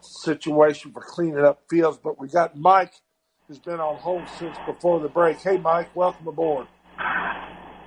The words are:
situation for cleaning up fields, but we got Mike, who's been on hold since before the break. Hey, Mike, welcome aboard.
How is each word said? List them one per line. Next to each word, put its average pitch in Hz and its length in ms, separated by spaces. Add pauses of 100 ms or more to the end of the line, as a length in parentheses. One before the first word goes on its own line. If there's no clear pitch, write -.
situation 151 920
for - 100
cleaning 156 420
up 143 240
fields, 165 340
but 151 160
we 135 100
got 165 280
Mike, 180 380 (540)
who's 139 100
been 170 220
on 151 160
hold 175 260 (160)
since 160 260
before 170 360
the 147 80
break. 160 300
Hey, 190 200
Mike, 170 360
welcome 180 340
aboard. 156 400 (1200)